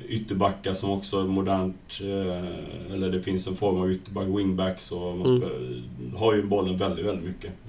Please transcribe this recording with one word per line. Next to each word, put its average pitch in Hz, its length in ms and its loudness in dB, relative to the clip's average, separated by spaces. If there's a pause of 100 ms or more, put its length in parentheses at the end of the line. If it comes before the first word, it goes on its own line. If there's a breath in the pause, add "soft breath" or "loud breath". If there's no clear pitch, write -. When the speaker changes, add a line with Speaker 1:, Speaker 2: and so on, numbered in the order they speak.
Speaker 1:
ytterbackar 98 640 0
som 98 160 -2
också 98 300 0
är 95 40 2
modernt, 95 760 0
eh, 90 920 -4
eller 95 180 0
det 92 120 2
finns 92 240 0
en 131 80 -2
form 92 260 2
av 92 100 4
ytterback, 95 360 -2
wingbacks, 95 640 0
och 87 260 -4
man 92 100 2
Speaker 2:
Mm. 127 140 6
Speaker 1:
spe-, - 760 -6
har 110 180 6
ju 101 80 4
bollen 98 340 2
väldigt, 95 280 0
väldigt 87 200 -2
mycket. 90 260 -8 (180)